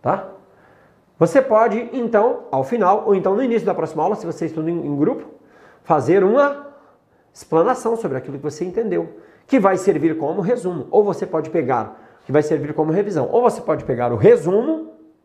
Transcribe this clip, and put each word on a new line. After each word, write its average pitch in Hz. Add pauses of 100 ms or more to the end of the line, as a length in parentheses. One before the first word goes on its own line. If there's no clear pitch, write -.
tá? 175 (840)
Você 185
pode, 226
então, 233 (100)
ao 135
final, 208
ou 202
então 190
no 254
início 226
da 190
próxima 160
aula, 202
se 165
você 165
estuda 156
em, 170
em 143
grupo, 180 (600)
fazer 160
uma 277 (680)
explanação 226
sobre 143
aquilo 135
que 131
você 147
entendeu, 175 (300)
que 269
vai 190
servir 160
como 165
resumo. 170
Ou 208
você 196
pode 151
pegar, 123
que 131
vai 147
servir 151
como 160
revisão. 180
Ou 240
você 226
pode 151
pegar 120
o 117
resumo 214 (300)